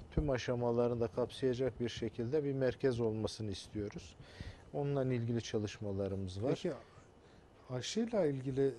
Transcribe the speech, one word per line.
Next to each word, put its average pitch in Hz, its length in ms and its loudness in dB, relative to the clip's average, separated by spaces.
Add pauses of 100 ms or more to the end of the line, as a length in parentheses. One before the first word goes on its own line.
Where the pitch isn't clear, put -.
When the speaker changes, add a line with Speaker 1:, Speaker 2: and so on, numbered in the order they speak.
(140)
Speaker 1:
tüm 151 160 4
aşamalarını 120 720 2
da 117 80 2
kapsayacak 127 720 0
bir 117 80 0
şekilde 120 560 -2
bir 143 80 0
merkez 127 480 2
olmasını 110 500 0
istiyoruz. - 640 -6 (580)
Onunla 143 300 0
ilgili 120 380 2
çalışmalarımız 98 1000 -2
var. 131 80 2 (120)
Speaker 2:
Peki 170 100 -2 (960)
aşıyla 202 560 0
ilgili, 135 400 2
e, 131 120 4